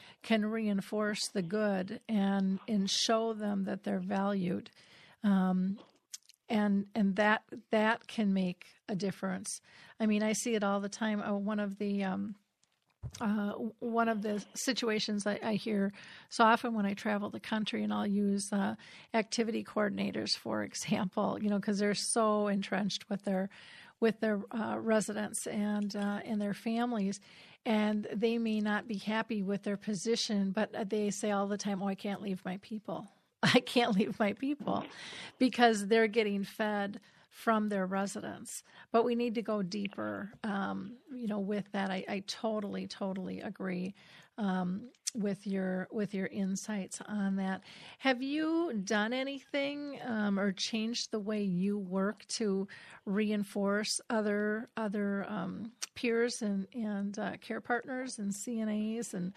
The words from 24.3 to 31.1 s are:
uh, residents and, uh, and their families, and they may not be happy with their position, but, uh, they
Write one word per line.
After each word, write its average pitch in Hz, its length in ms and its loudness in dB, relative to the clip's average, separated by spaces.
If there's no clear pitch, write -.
uh, 220 300 -2
residents 214 640 0
and, 208 480 0
uh, 202 300 -2
and 214 160 -2
their 202 140 0
families, 226 640 0
and 214 480 2
they 226 240 2
may 220 240 0
not 208 280 0
be 214 80 -4
happy 220 460 0
with 196 200 0
their 202 140 0
position, 202 760 0
but, 202 240 0
uh, 220 100 -2
they 208 260 0